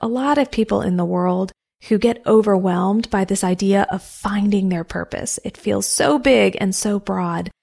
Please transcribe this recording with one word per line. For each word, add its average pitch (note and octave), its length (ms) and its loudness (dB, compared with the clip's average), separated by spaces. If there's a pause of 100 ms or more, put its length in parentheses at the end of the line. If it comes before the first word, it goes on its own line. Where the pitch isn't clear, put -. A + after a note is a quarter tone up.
a A3+ 60 -4
lot C4 280 0
of C#4 140 0
people G#3+ 320 0
in F3+ 160 0
the F3 80 0
world F3+ 460 0 (360)
who A3 80 2
get A#3 300 0
overwhelmed G3 800 2
by F#3+ 160 0
this G3 180 -2
idea G3 460 2
of F#3+ 140 -6
finding G3+ 680 -2
their E3+ 160 -2
purpose. - 580 -8
It - 140 -10
feels G3+ 300 -2
so C#4+ 320 0
big A3+ 420 4
and G3 140 -2
so G3+ 240 -2
broad. F3+ 520 -4 (120)